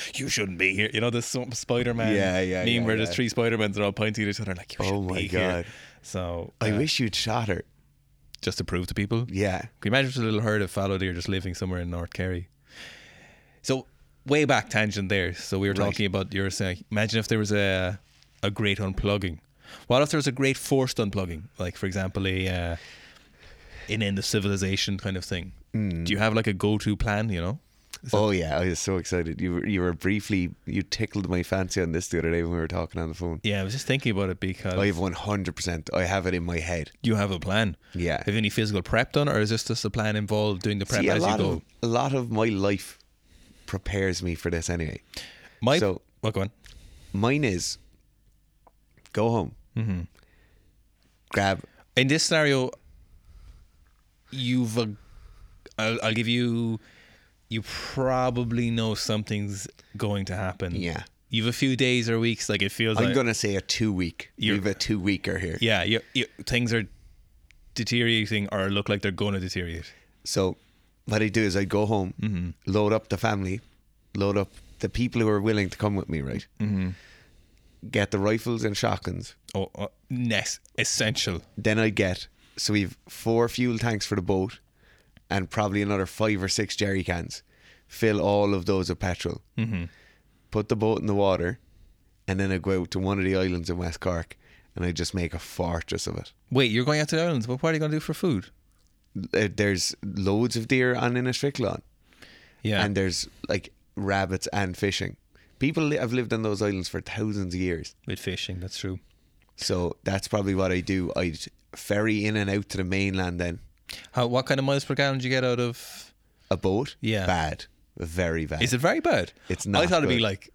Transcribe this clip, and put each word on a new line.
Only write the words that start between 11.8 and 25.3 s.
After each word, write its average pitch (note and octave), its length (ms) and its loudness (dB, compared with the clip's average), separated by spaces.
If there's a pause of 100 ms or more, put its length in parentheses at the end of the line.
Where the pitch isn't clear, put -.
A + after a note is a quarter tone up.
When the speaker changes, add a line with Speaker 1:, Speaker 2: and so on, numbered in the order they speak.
Speaker 1:
in F2 100 -4
North F2 240 -6
Kerry? F2+ 340 -4 (1120)
So, - 240 -2 (400)
way D3 200 4
back B2 240 2
tangent G2+ 400 0
there. F2+ 240 2
So - 240 -4
we G2+ 100 2
were G2 60 2
Speaker 2:
Right. G2+ 120 2
Speaker 1:
talking G2+ 200 0
about, F#2+ 280 -2
you F#2+ 80 0
were G2 80 0
saying, F#2 400 -4
imagine G#2+ 300 0
if G#2+ 80 -6
there A2+ 100 4
was G#2 140 0
a, F#2+ 480 2 (420)
a G2+ 80 0
great G2+ 280 2
unplugging. G2 600 0 (480)
What B2+ 160 6
if D3 80 2
there D#3+ 80 2
was C#3 80 0
a C#3 60 0
great C3+ 240 2
forced C3 420 2
unplugging? F#2+ 460 -2 (140)
Like, F2 180 -4
for - 100 -4
example, F#2+ 400 -2
a, F#2 220 0
uh, F2 280 -2 (1120)
an A2 140 0
end G2 160 0
of F#2+ 60 -2
civilization G2 760 0
kind G2 180 -4
of F2+ 80 -6
thing. F2+ 280 -6 (220)